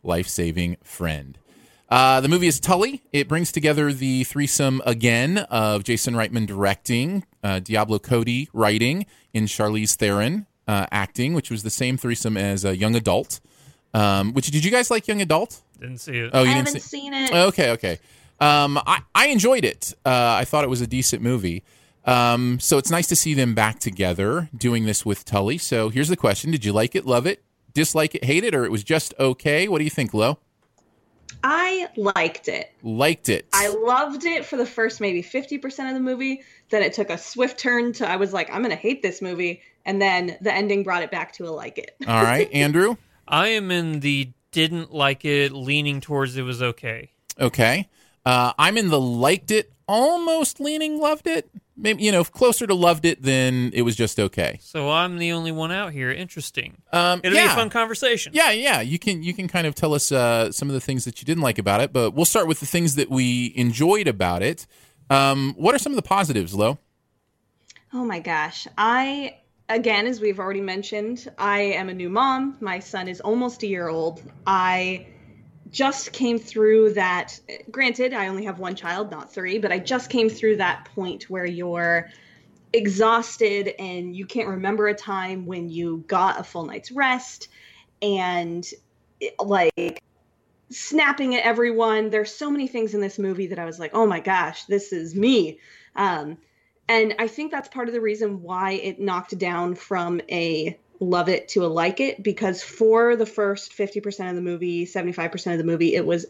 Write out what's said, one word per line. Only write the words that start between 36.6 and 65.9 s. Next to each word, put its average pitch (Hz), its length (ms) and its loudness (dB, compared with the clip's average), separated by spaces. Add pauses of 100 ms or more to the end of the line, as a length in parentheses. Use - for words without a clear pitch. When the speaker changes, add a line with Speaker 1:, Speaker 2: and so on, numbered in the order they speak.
Speaker 3:
Then 214 120 4
it 208 100 0
took 202 180 -4
a 175 80 -4
swift 254 400 -4
turn 240 360 0
to, - 140 -4
I 180 80 0
was 190 160 -2
like, 175 200 -4
"I'm 208 100 -4
gonna 196 140 -2
hate 247 260 -2
this 180 180 -4
movie." 175 400 -4 (240)
And 196 160 -2
then 180 400 0
the 190 140 -2
ending 202 300 0
brought 175 180 -2
it 156 80 -8
back 165 240 -8
to 180 120 -12
a 165 40 -10
like 120 280 -10
it. - 220 -16
<laughs> - 60 -8
Speaker 1:
All 113 160 4
right, 123 300 4
Andrew? 156 440 2 (300)
Speaker 2:
I 170 220 2
am 208 240 -2
in 165 280 -2
the 139 300 0 (220)
didn't 160 400 -2
like 139 320 0
it, 143 280 2
leaning 139 480 -2
towards 139 360 -2
it 135 60 -4
was 123 200 -4
okay. 117 480 -6 (300)
Speaker 1:
Okay. 131 480 2 (360)
Uh, 123 320 4
I'm 190 220 4
in 202 120 0
the 147 100 4
liked 131 500 2
it, 214 220 0 (160)
almost 320 720 0
leaning 302 400 -4
loved 302 260 0
it. 330 240 -2 (240)
Maybe, 214 300 -2
you 208 80 4
know, 175 100 4
closer 240 440 2
to 196 80 2
loved 170 300 4
it 170 180 2
than 127 500 2
it 120 100 0
was 117 140 0
just 110 240 0
okay. 92 400 0
Speaker 2:
So 147 320 -6
I'm 175 240 0
the 170 160 -2
only 165 180 -4
one 160 220 -4
out 190 200 -6
here. 131 200 -4
Interesting. - 640 -8 (160)
Speaker 1:
Um, 175 320 2
Speaker 2:
It'll 185 100 2
be - 60 6
a 349 60 6
Speaker 1:
yeah. - 100 4
Speaker 2:
fun 226 140 0
conversation. 226 640 -2
Speaker 1:
Yeah, 311 180 4
yeah. 220 300 2
You 143 180 -2
can, 175 240 -2
you 175 100 -4
can 185 140 -8
kind 170 180 -2
of 147 80 -4
tell 156 200 0
us, 143 180 0
uh, 117 400 2
some 139 160 -4
of 139 60 -2
the 131 60 -2
things 131 260 -4
that 120 140 -12
you - 40 -18
didn't 160 180 0
like 120 160 0
about 101 220 2
it, 139 120 0
but 117 200 2
we'll 156 140 2
start 202 200 4
with 160 140 0
the 143 60 -8
things 170 300 0
that 143 140 0
we 123 460 0
enjoyed 147 500 2
about 92 360 0
it. 135 240 -4 (440)
Um, 139 460 2
what 208 180 4
are 277 40 2
some 285 140 -4